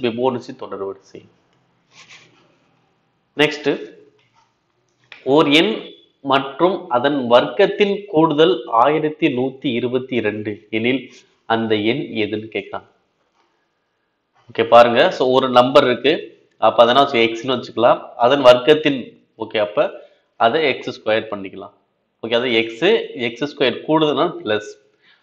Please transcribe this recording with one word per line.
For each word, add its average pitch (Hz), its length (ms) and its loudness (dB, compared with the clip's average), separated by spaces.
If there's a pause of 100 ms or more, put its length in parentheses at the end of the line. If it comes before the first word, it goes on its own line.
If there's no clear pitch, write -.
ஃபிபோனச்சி 120 580 -4
தொடர் 98 280 -12
வரிசை. - 320 -18 (2250)
Next, - 280 -2 (1600)
ஓர் 151 160 4 (120)
எண் 214 120 0 (600)
மற்றும் 170 420 0 (240)
அதன் 143 200 -2 (140)
வர்க்கத்தின் 196 640 2 (180)
கூடுதல் 160 420 2 (280)
ஆயிரத்தி 151 460 0 (100)
நூத்தி 131 400 -6
இருபத்தி 123 480 -4
ரெண்டு 107 260 -6 (260)
எனில் 123 240 -2 (520)
அந்த 113 180 -2 (200)
எண் 147 100 -6 (220)
எதுன்னு 107 320 -8
கேட்கலாம். 98 300 -12 (1600)
ஓகே, 117 160 -2 (100)
பாருங்க, 120 240 6 (160)
so, - 80 -2 (140)
ஒரு 131 100 0 (140)
number 135 280 4
இருக்கு, 127 240 0 (540)
அப்ப 110 160 0
அதை 117 160 4
நான் 139 260 2
எக்ஸ்னு 127 300 -4
வச்சுக்கலாம். 123 440 0 (260)
அதன் 135 260 4
வர்க்கத்தின், 143 500 2 (440)
ஓகே, 107 200 -6
அப்ப 151 240 -2 (560)
அதை 139 140 2 (100)
எக்ஸ் 123 260 -8
ஸ்கொயர் 110 340 -2
பண்ணிக்கலாம். 95 440 -14 (500)
ஓகே, 113 140 -4
அது 127 120 -2 (100)
எக்ஸ், 113 260 -4 (400)
எக்ஸ் 120 260 -6
ஸ்கொயர் 123 260 -2 (100)
கூடுதல்னா 151 380 0 (120)
plus. 107 320 -4 (540)